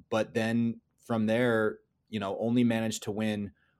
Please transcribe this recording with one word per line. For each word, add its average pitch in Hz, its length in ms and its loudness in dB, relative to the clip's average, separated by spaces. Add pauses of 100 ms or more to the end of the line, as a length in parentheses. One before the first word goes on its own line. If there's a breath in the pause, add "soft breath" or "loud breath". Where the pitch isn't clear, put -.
(100)
but 110 240 -2
then 113 460 0 (260)
from 113 200 0
there, 113 520 2 (300)
you 110 100 -6
know, 98 220 -4
only 117 240 2
managed 113 400 0
to 110 80 -4
win 104 400 -4 (280)